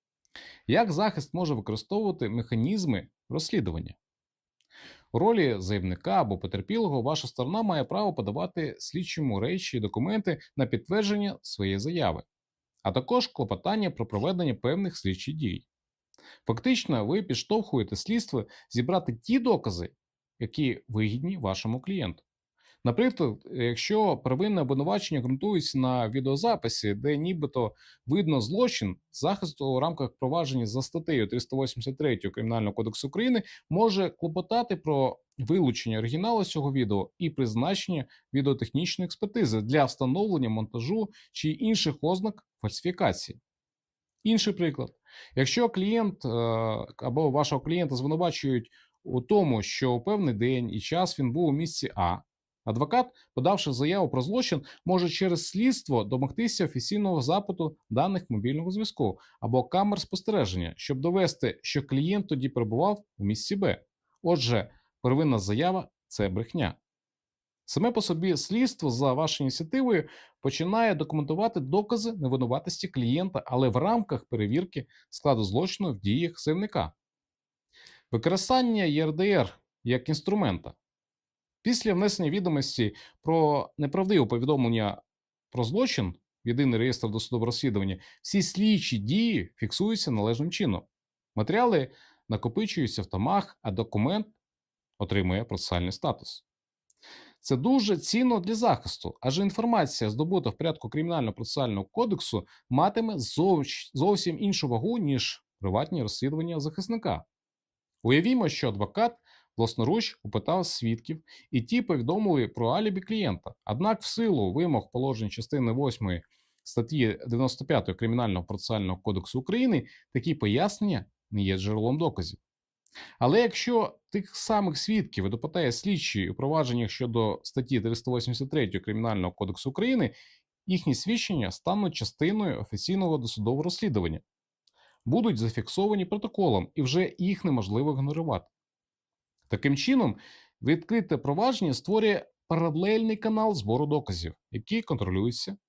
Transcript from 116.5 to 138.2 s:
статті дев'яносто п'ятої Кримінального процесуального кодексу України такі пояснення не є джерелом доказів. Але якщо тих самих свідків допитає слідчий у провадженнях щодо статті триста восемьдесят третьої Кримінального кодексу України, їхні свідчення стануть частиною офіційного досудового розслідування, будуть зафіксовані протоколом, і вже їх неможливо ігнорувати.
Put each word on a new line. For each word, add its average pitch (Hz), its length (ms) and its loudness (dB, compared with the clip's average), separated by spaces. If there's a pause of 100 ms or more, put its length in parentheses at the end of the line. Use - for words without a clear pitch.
статті 120 640 0
дев'яносто 127 380 0
п'ятої 113 320 0
Кримінального 113 480 0
процесуального 98 540 -4
кодексу 104 400 -4
України 202 480 0 (260)
такі 151 220 -2
пояснення 151 680 0 (260)
не 104 100 0
є 95 160 2
джерелом 107 400 0
доказів. 143 420 -2 (800)
Але 147 220 6
якщо 240 580 0 (100)
тих - 260 -6
самих 202 420 0
свідків 131 520 0
допитає 147 420 0
слідчий - 580 -2
у - 60 -6
провадженнях 127 540 0
щодо 113 540 0
статті 123 380 -2
триста 117 300 -2
восемьдесят 123 380 -2
третьої 117 340 -2
Кримінального 110 500 -2
кодексу 101 360 -6
України, 214 440 0 (540)
їхні 175 280 2
свідчення 175 560 -2
стануть 190 440 -2
частиною 175 640 -2
офіційного 175 560 0
досудового 120 460 -2
розслідування, 107 560 -2 (840)
будуть 156 320 2
зафіксовані 185 680 0
протоколом, 185 720 0
і 151 60 0
вже 143 360 0
їх 185 280 -2
неможливо 127 460 0
ігнорувати. 139 540 -2 (1040)